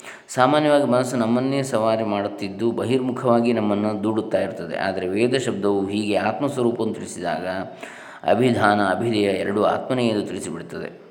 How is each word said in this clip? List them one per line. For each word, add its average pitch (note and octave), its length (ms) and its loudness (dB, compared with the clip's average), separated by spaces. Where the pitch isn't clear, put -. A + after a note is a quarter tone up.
ಸಾಮಾನ್ಯವಾಗಿ C#3+ 580 4
ಮನಸ್ಸು B2 320 0
ನಮ್ಮನ್ನೇ B2+ 460 0
ಸವಾರಿ A2+ 400 0
ಮಾಡುತ್ತಿದ್ದು G2+ 680 -2
ಬಹಿರ್ಮುಖವಾಗಿ A#2+ 840 2
ನಮ್ಮನ್ನು G#2 500 0
ದೂಡುತ್ತಾ G#2+ 380 0
ಇರ್ತದೆ. F#2 360 -6
ಆದರೆ F#2 300 -4
ವೇದ A#2 280 2
ಶಬ್ದವು G2+ 500 0
ಹೀಗೆ G#2 300 0
ಆತ್ಮಸ್ವರೂಪವನ್ನು A2+ 800 0
ತಿಳಿಸಿದಾಗ F2+ 520 -6
ಅಭಿಧಾನ, G#2 580 4
ಅಭಿಧೇಯ G#2 360 0
ಎರಡೂ G2 400 0
ಆತ್ಮನೇ B2 440 0
ಎಂದು G#2 180 0
ತಿಳಿಸಿಬಿಡುತ್ತದೆ. E2+ 840 -10